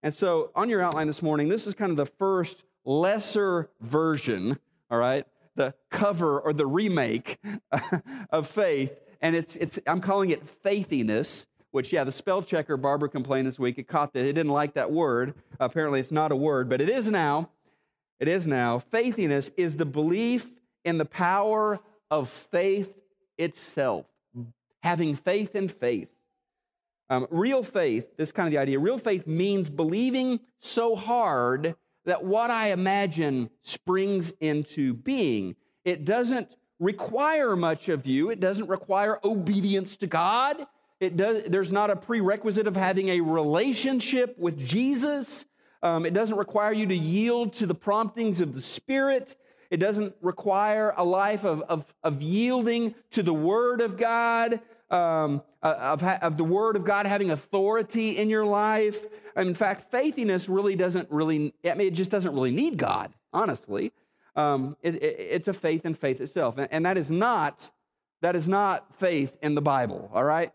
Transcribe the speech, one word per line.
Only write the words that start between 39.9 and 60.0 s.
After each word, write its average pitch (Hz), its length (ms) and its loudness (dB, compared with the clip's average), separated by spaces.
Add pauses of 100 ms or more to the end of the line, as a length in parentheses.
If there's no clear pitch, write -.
to 196 100 -6
God. 226 580 0 (340)
It 185 180 0
does, 214 300 2
there's 180 240 0
not 208 180 2
a 202 60 2
prerequisite 208 720 0
of 190 80 -2
having 190 340 2
a 175 120 2
relationship 233 1160 0
with 160 280 -4
Jesus. 262 800 -2 (380)
Um, 165 220 2
it 165 80 -2
doesn't 214 240 0
require 208 360 0
you 220 140 0
to 185 80 2
yield 208 580 0
to 220 120 -2
the 175 100 0
promptings 214 640 0
of 147 120 -2
the 127 80 -10
Spirit. 269 760 -2 (340)
It 180 80 -2
doesn't 202 440 0
require 202 760 2
a 180 80 0
life 196 400 2
of, 160 180 0
of, 156 240 -4 (180)
of 143 180 0
yielding 233 760 2 (160)
to 214 120 0
the 165 100 4
Word 220 480 2
of 208 160 -2
God, 233 600 2 (300)
um, 160 520 2 (200)
uh, 156 60 2
of 147 340 0
ha-, 180 200 0
of 160 160 0
the 165 60 0
Word 208 320 2
of 185 100 -2
God 202 200 2
having 202 260 0
authority 208 840 0
in 214 120 2
your 214 160 2
life. 214 580 2 (320)
In 185 180 0
fact, 196 380 -2
faithiness 233 560 0